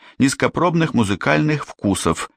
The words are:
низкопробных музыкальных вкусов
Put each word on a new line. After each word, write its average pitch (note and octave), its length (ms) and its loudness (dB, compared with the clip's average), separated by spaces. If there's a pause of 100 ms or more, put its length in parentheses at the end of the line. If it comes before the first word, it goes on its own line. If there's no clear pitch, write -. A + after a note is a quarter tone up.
(180)
низкопробных D#3 760 0
музыкальных C#3 720 0
вкусов - 720 -2